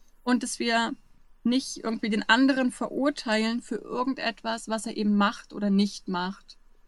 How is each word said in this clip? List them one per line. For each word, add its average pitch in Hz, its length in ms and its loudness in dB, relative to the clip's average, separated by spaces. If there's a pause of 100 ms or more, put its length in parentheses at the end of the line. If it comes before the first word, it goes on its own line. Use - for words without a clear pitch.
(220)
und 247 200 2
dass - 160 -6
wir 233 360 0 (520)
nicht 247 320 0
irgendwie 226 320 -2
den 214 180 0
anderen 262 420 4
verurteilen 233 920 -2
für - 140 -6
irgendetwas, 233 920 -6
was 220 160 -2
er 226 120 -8
eben 208 200 2
macht 202 380 0
oder 208 160 0
nicht 202 380 2
macht. 185 500 -6 (300)